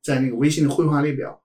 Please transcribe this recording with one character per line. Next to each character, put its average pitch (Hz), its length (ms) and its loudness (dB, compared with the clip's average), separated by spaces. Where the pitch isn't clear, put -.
在 131 160 0
那 131 120 0
个 117 40 -6
微 139 140 2
信 156 140 0
的 139 60 2
绘 170 140 0
画 147 200 2
列 147 100 -2
表 - 320 -10